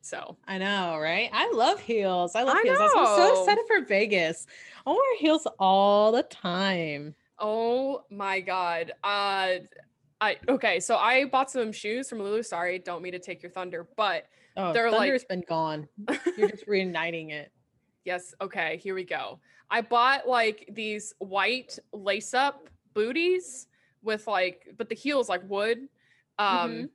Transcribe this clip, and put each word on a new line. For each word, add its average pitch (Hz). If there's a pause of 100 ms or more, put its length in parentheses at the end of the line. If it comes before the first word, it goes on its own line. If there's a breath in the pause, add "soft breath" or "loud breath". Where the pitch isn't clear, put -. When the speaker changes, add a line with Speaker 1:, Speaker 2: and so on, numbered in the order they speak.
Speaker 1:
So -
Speaker 2:
I 190
know, 185
right? 175
I 262
love 277
heels. 185
I 226
love 269
Speaker 1:
I 427
Speaker 2:
heels. 523
I'm 622
so 311
Speaker 1:
know. -
Speaker 2:
excited 415
for 403
Vegas. 196 (400 loud breath)
I 262
wear 494
heels 311 (120)
all 202
the 247
time. 170 (240)
Speaker 1:
Oh 233
my 196
God. 175 (120)
Uh, 196 (680)
I, 208 (100)
okay, 214
so -
I 254
bought 262
some 226
shoes 226
from 226
Lulu. 214
Sorry, 180
don't 175
mean 180
to 180
take 180
your 180
thunder, 175
but 196 (320 soft breath)
Speaker 2:
Oh, 185
Speaker 1:
they're, 226
like 214
Speaker 2:
thunder's 262
been 180
gone. 156 (120)
Speaker 1:
<laughs> 294
Speaker 2:
You're 415
just -
reigniting 170
it. 151 (540)
Speaker 1:
Yes. 180
Okay, 175
here 190
we 185
go. 147 (320 soft breath)
I 233
bought, 247
like, 226
these 214
white 196 (140)
lace-up 220 (260)
booties 330 (340)
with, 214
like, 185 (120)
but 226
the 233
heel's, 269
like, 185
wood. 226 (500)
Um, 185
Speaker 2:
Mm-hmm. 160 (100)